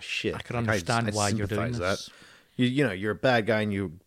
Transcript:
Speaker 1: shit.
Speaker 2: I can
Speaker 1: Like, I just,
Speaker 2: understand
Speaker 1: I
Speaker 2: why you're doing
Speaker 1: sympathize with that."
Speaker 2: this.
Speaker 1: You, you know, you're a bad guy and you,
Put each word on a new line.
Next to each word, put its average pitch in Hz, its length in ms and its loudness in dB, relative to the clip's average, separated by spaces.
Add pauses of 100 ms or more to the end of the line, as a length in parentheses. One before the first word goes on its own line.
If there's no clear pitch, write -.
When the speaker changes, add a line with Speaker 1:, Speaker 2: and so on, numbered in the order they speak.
Speaker 1:
shit. - 340 -4
Speaker 2:
I - 60 -6
can 120 160 -8
Speaker 1:
Like, 117 120 0
I 110 100 2
just, 85 120 -2
Speaker 2:
understand 117 180 2
Speaker 1:
I - 80 0
Speaker 2:
why 104 120 4
you're 104 180 0
doing 107 280 -2
Speaker 1:
sympathize 117 60 -4
with - 0 -
that." 92 180 0
Speaker 2:
this. - 120 -14 (460)
Speaker 1:
You, 123 100 2
you 135 180 2
know, 107 80 0
you're 101 200 -2
a 87 40 -4
bad 120 300 2
guy 110 160 2
and 104 100 0
you, 95 340 -2